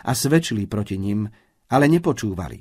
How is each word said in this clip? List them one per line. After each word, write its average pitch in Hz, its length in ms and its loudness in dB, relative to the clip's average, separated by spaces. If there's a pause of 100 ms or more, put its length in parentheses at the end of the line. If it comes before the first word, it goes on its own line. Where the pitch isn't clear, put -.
a 123 160 -2
svedčili 135 480 0
proti 101 320 -4
nim, 104 320 -2 (400)
ale 139 160 6
nepočúvali. 113 760 0